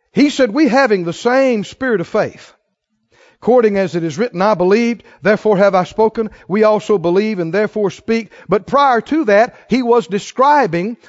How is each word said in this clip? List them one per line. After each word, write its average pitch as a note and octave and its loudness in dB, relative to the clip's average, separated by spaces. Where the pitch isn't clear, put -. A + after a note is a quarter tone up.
He C#4+ 2
said, B3+ 0
"We C#4+ 2
having G#3+ 2
the E3 -6
same B3 0
spirit A#3+ -4
of E3 -6
faith, - -6
according A3 2
as F#3 -4
it E3 -4
is D#3+ -6
written, F#3+ -4
'I G#3+ 2
believed, G#3 0
therefore G#3 0
have G3 2
I F#3 0
spoken.' A3 -2
We G#3+ 0
also G#3+ 0
believe F#3+ -2
and E3 -6
therefore G3+ -2
speak." A3+ -6
But G3 -2
prior C4+ 2
to D4+ -2
that, G#3 2
he B3+ 0
was A#3 2
describing A3 -2